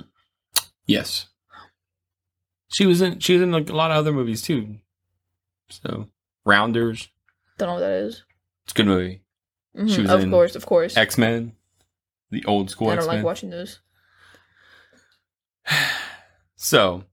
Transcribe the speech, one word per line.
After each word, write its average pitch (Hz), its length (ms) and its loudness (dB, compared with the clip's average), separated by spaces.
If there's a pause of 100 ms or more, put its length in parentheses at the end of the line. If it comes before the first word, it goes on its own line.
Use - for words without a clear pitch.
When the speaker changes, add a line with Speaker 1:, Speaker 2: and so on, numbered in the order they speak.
(880)
Speaker 1:
Yes. - 400 -2 (1400)
She 202 140 0
was 180 160 4
in, 180 180 -2
she - 140 2
was 180 80 6
in, 180 100 2
like, 160 180 0
a 156 60 -6
lot 160 160 0
of 156 60 2
other 151 160 0
movies 117 300 -2
too. 107 340 -4 (920)
So, - 380 -10 (380)
Rounders. 113 640 2 (480)
Speaker 2:
Don't 190 100 -2
know 175 80 -4
what 175 60 -6
that 190 100 -2 (120)
is. 226 200 -10 (400)
Speaker 1:
It's - 100 -16
a - 20 -8
good 110 120 4
movie. 92 340 0 (540)
Speaker 2:
Mm-hmm. 208 120 -2
Speaker 1:
She 196 160 0
was - 80 2
Speaker 2:
Of 190 100 6
Speaker 1:
in - 100 0
Speaker 2:
course, 175 240 4
of - 100 -14
course. 170 300 0
Speaker 1:
X-Men, 117 580 0 (760)
the - 140 -8
old 101 240 0
school 113 200 -2
Speaker 2:
I - 20 0
don't 170 80 -2
Speaker 1:
X-Men. 160 180 -2
Speaker 2:
like - 80 -2
watching 185 240 -6
those. 175 300 -14 (1900)
Speaker 1:
<sighs> - 140 -2 (840)
So, 98 520 2